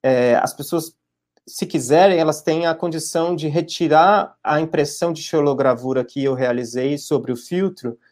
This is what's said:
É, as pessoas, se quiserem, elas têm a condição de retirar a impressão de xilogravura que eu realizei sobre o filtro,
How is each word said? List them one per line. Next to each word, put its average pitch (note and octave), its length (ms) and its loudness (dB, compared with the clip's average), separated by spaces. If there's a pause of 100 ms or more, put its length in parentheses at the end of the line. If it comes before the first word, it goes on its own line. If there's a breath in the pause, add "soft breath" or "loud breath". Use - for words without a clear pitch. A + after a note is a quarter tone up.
É, B2 320 4
as - 180 0
pessoas, D#3 400 -6 (540)
se - 180 -8
quiserem, E3 540 4
elas D#3 220 0
têm E3 260 0
a D#3+ 80 0
condição E3 640 -4
de D3+ 100 -4
retirar E3 960 2
a D3+ 160 0
impressão D#3+ 540 -2
de D#3+ 100 -10
xilogravura C3 800 0
que C3+ 180 -8
eu C3+ 120 0
realizei B2+ 640 -2
sobre C3 340 -2
o A#2+ 60 -4
filtro, F3 600 -6 (140)